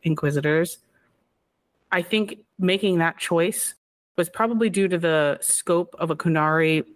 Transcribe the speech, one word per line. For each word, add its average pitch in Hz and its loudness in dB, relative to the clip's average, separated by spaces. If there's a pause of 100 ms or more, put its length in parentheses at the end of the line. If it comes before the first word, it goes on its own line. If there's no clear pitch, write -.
inquisitors. 151 0 (1120)
I 185 2
think 202 -2 (200)
making 190 2
that 165 0
choice - -2 (420)
was 170 -2
probably 226 0
due 190 0
to 180 0
the 160 2
scope - -2
of 170 -2
a 151 -4
Kunari 160 2